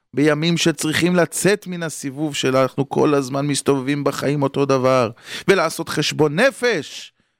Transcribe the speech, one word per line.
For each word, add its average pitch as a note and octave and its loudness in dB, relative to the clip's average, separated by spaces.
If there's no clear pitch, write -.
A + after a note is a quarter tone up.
בימים D3+ 2
שצריכים D#3 0
לצאת F3+ 0
מן F3 -10
הסיבוב C#3+ -8
שלנו. C3 2
אנחנו C3+ -2
כל C#3+ 2
הזמן C#3 -2
מסתובבים C#3 0
בחיים C#3 0
אותו C#3 0
דבר, C3 2
ולעשות E3 0
חשבון D3 0
נפש, A#3+ -2